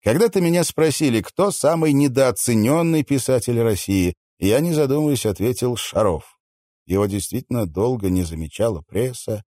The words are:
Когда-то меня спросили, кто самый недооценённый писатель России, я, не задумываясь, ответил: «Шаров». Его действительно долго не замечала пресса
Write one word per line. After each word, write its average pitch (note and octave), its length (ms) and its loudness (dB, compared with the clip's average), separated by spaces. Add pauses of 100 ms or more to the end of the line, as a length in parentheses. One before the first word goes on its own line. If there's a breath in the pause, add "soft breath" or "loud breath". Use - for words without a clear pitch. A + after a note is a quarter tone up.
Когда-то G3+ 380 2
меня E3+ 220 2
спросили, D3 580 0
кто F#3+ 300 -2
самый D#3 420 2
недооценённый C#3 1080 2
писатель B2 580 0
России, G2 540 0 (240)
я, G#2 220 2
не E3+ 120 -2
задумываясь, D3 520 0
ответил: A#2 500 -2
«Шаров». F#2 640 -2 (460)
Его G2 200 0
действительно G#2 600 -4
долго G2 440 -2
не F#2 140 0
замечала D#2+ 580 -4
пресса A2+ 720 -6